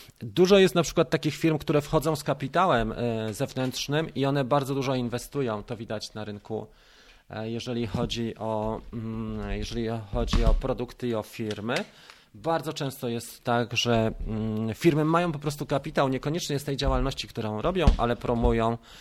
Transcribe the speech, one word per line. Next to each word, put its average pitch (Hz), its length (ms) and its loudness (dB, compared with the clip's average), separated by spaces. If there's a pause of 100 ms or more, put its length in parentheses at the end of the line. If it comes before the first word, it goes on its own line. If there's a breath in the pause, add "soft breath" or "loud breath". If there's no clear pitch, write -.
(200 loud breath)
Dużo 175 380 6
jest 190 160 6
na 175 80 4
przykład - 280 0
takich 151 240 0
firm, 156 240 2
które 147 220 2
wchodzą 156 360 2
z 143 80 -6
kapitałem, 139 680 2
e, 110 420 -2
zewnętrznym 131 800 -2
i 135 120 0
one 139 180 2
bardzo 139 300 2
dużo 135 200 0
inwestują. 120 680 -4
To 117 140 -8
widać 107 380 -8
na 107 100 -8
rynku, 104 420 -8 (640 loud breath)
e, 110 200 -8
jeżeli 117 360 -4
chodzi 113 500 -4
o, 110 440 -4 (120)
mm, 110 580 -6
jeżeli 113 360 -4 (260)
chodzi 117 320 2
o - 100 6
produkty 123 540 -2
i 117 60 0
o 110 80 0
firmy. 107 520 -4 (640 loud breath)
Bardzo 156 360 -2
często 135 360 -4
jest - 360 -6
tak, 120 320 0
że, 113 360 4 (140)
mm, 110 480 -2
firmy 156 300 4
mają 165 280 2
po 147 60 -4
prostu 147 280 -4
kapitał, 139 420 0
niekoniecznie 147 500 -2
z 139 60 -10
tej 139 120 -4
działalności, 131 520 0
którą 107 340 -4
robią, 175 240 2 (120)
ale 120 180 2
promują, 117 640 2 (220 loud breath)